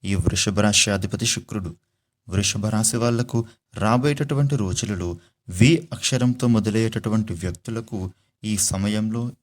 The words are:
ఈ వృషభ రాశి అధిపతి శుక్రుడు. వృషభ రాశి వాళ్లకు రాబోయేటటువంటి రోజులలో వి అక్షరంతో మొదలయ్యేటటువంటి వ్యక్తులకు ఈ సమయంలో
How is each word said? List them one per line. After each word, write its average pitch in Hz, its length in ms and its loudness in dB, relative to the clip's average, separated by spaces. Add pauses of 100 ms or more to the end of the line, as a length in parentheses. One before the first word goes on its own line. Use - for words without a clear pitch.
ఈ 98 100 0
వృషభ 98 460 0
రాశి 104 300 4
అధిపతి 98 360 -2
శుక్రుడు. 101 440 -6 (580)
వృషభ 101 380 -2
రాశి 110 300 0
వాళ్లకు 120 420 0 (380)
రాబోయేటటువంటి 139 800 0
రోజులలో 92 520 -2 (400)
వి 98 220 6 (220)
అక్షరంతో 123 560 0
మొదలయ్యేటటువంటి 110 880 2
వ్యక్తులకు 104 640 -6 (440)
ఈ 107 160 -2
సమయంలో 107 640 0 (200)